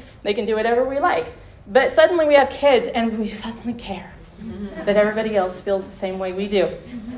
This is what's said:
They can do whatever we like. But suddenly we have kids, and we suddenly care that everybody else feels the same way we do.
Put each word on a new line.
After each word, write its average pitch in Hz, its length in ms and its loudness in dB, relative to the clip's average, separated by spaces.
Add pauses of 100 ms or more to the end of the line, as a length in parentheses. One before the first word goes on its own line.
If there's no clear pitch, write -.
(240)
They 202 100 -2
can 214 120 2
do 214 100 -2
whatever 233 300 0
we 269 140 -4
like. - 340 -2 (340)
But 262 240 4
suddenly 320 340 6
we 294 100 6
have 269 140 6
kids, 277 380 4
and 226 320 -2
we 214 80 -2
suddenly 233 460 -8
care 185 400 -12 (720)
that 202 100 2
everybody 214 400 2
else 185 240 -2
feels 196 280 -2
the - 80 -18
same 190 220 -8
way 190 140 -6
we 196 160 -6
do. 196 220 2 (480)